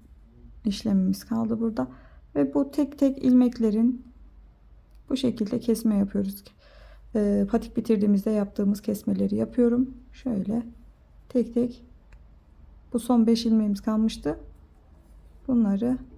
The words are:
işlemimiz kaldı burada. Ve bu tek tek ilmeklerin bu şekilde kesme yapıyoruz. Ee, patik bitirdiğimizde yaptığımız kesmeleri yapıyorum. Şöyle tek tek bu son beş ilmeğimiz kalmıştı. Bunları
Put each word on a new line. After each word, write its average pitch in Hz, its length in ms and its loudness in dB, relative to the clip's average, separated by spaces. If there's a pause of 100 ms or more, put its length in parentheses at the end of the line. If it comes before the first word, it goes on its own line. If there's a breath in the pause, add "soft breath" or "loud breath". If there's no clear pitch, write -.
(640)
işlemimiz 196 580 0
kaldı 226 360 -2
burada. 226 280 -2 (480 loud breath)
Ve 277 180 0
bu 277 180 0
tek 285 280 -2
tek 269 240 0
ilmeklerin 240 840 2 (1040)
bu 262 80 -2
şekilde 226 420 -2
kesme 220 380 0
yapıyoruz. 196 460 -2 (720 soft breath)
Ee, 202 360 2
patik - 260 -2
bitirdiğimizde 208 540 2
yaptığımız 202 500 -2
kesmeleri 202 540 -2
yapıyorum. 240 580 0 (180)
Şöyle 220 520 -4 (680)
tek 233 240 -2
tek 240 300 -4 (1080)
bu 240 60 -2
son 233 280 2
beş 226 180 4
ilmeğimiz 214 360 2
kalmıştı. 220 580 -2 (1080)
Bunları 233 500 2 (200)